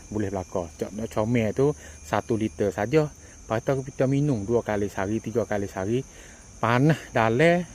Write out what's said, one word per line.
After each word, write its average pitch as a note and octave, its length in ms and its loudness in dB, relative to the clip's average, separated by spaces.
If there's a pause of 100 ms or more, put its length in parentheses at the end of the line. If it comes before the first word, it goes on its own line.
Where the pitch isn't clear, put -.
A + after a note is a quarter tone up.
(120)
Boleh G#2+ 160 -2
belaka. F#2 480 -4
Cok, - 160 -6
nak A2 160 -8
comel A2 480 0
tu C#3 160 2 (320)
satu A2 320 -2
liter G#2 400 -2
saja. C#3+ 320 2 (440)
Lepas A2+ 160 -2
tu C3+ 160 0
kita C3+ 240 -2
minum C#3 400 0
dua A2+ 160 2
kali G#2 240 -2
sehari, G#2 320 -2
tiga A2 240 -2
kali G2+ 240 -4
sehari. G2+ 320 -2 (560)
Panas B2+ 400 4 (160)
dalam, D#3 640 4